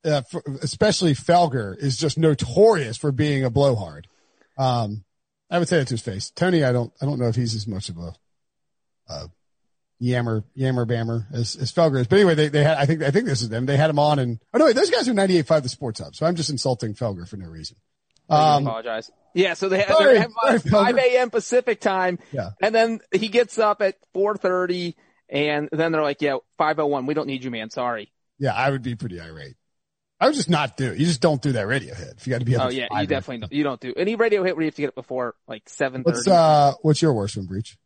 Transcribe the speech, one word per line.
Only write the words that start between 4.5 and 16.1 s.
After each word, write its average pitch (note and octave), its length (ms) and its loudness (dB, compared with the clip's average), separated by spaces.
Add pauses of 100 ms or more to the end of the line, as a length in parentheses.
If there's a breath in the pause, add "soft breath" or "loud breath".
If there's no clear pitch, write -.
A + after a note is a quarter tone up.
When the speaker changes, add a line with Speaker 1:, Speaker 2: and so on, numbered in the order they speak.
Speaker 1:
Um, A#2 460 -2 (480)
I F3 80 0
would E3+ 80 0
say F3 100 2
that C3+ 120 0
to C3 40 -4
his A2+ 80 -4
face. G2 300 -10
Tony, F3 320 2
I B2+ 80 2
don't, A#2+ 280 -2
I C#3 60 -6
don't C#3 140 -4
know B2 80 0
if A2+ 80 0
he's A#2+ 180 -2
as G#2+ 140 -6
much G2 220 -8
of E2+ 80 -12
a, E2+ 160 -12 (960)
uh, D#2 180 -14 (680)
yammer, A#2+ 460 -2 (100)
yammer C3 320 -2
bammer A#2 480 -4
as, A#2+ 220 -6
as B2 180 -6
Felger D#3 260 2
is. B2 80 0
But F#3+ 100 4
anyway, F#3 180 6
they, D#3 120 2
they D3 160 2
had, D#3 140 4
I C#3 80 2
think, D#3 160 0
I C#3 100 0
think G#3 140 0
this C3+ 160 -2
is A#2+ 80 -4
them. A#2 160 -4
They C#3 100 0
had D#3 140 4
him D3 100 0
on D3 200 4
and, A#2+ 200 -2 (140)
oh A#3+ 60 2
no, D#4 60 6
wait, A#3 100 6
those F4 160 2
guys G4+ 180 0
are B3 40 0
ninety-eight F#3 340 2
five D#3 160 2
The B2+ 60 -6
Sports A2+ 300 -10
Hub. D2 160 -14